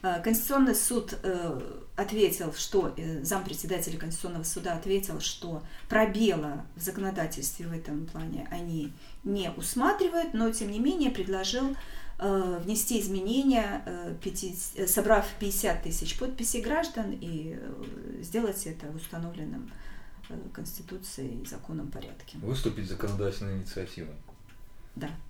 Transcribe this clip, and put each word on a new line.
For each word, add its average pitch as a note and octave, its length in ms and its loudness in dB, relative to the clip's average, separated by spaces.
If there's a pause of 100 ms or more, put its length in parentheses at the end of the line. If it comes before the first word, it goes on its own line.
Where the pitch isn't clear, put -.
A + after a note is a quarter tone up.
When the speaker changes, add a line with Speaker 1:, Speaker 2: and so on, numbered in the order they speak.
Speaker 1:
э, F4 220 2
Конституционный B3 500 6
суд, - 480 2
э, E3+ 380 0 (340)
ответил, G3 580 4
что, - 440 2
э, D#3+ 260 -4
зампредседателя F#3 720 0
Конституционного E3 480 -2
суда F3 300 -2
ответил, F#3+ 460 0
что E3 420 -4 (260)
пробела F#3+ 880 4
в E3+ 60 -10
законодательстве F#3 880 -2
в E3 40 -4
этом D#3+ 340 -2
плане D#3+ 440 -4
они E3+ 420 -2 (300)
не G3 300 0
усматривают, E4+ 840 2
но A3+ 160 4
тем G3+ 220 -2
не G#3+ 80 0
менее C#4+ 300 4
предложил, G3 680 0 (420)
э, F#3 440 2
внести G#3+ 380 2
изменения, G3+ 840 4
э, F3 380 -6
пяти-, F#3+ 320 -4 (220)
э, F#3 100 0
собрав G#3 400 6 (140)
пятьдесят E3+ 420 2
тысяч E3 340 0
подписей B3 440 0
граждан A#3 600 0
и, D#3+ 380 -4
э, - 640 -8
сделать A3 440 0
это D#3+ 260 -8
в D#3+ 40 -6
установленном, - 760 -6 (560)
э, - 60 -10 (180)
Конституцией - 920 -8
и - 40 -6
законом D3+ 440 -6
порядке. - 480 -10
Speaker 2:
Выступить A2 480 0
с F#2 40 -4
законодательной G2 680 0
инициативой. F2+ 560 -6 (800)
Speaker 1:
Да. D3 160 -6 (200)